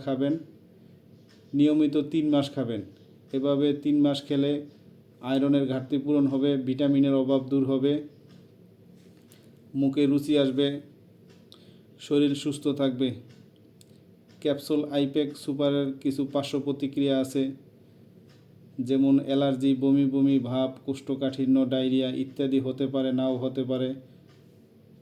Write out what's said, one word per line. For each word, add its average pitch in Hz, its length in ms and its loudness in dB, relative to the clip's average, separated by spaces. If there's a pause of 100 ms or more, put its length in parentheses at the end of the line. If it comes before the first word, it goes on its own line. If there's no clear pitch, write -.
খাবেন, 139 280 0 (1200)
নিয়মিত 151 380 4 (160)
তিন 156 220 0
মাস 139 220 2
খাবেন। 113 260 -4 (560)
এভাবে 139 300 0 (160)
তিন 147 120 0 (100)
মাস 139 220 2
খেলে 143 240 0 (800)
আয়রনের 139 420 2
ঘাটতি 131 320 -4
পূরণ 143 300 2
হবে, 139 180 2 (160)
ভিটামিনের 139 560 2
অভাব 135 180 2 (100)
দূর 139 200 2
হবে, 135 220 2 (1900)
মুখে 139 320 2
রুচি 147 220 0 (100)
আসবে, 135 240 2 (1400)
শরীর 147 260 2 (100)
সুস্থ 143 220 -4 (140)
থাকবে। 131 300 0 (1300)
ক্যাপসুল 147 400 0 (160)
আইপেক্স 143 460 0
সুপারের 143 440 0 (160)
কিছু 135 180 -2 (120)
পার্শ্ব 139 320 -2
প্রতিক্রিয়া 139 600 -2
আছে, 135 180 -2 (1500)
যেমন 135 260 4 (120)
অ্যালার্জি, 139 440 0 (100)
বমি 139 320 4
বমি 139 240 4 (120)
ভাব, 131 200 0 (160)
কোষ্ঠকাঠিন্য, 135 680 -2 (160)
ডায়রিয়া 131 380 0 (140)
ইত্যাদি 135 420 -2
হতে 135 280 -4
পারে, 131 160 0 (100)
নাও 131 140 0 (100)
হতে 131 260 -4
পারে। 127 200 -2 (1120)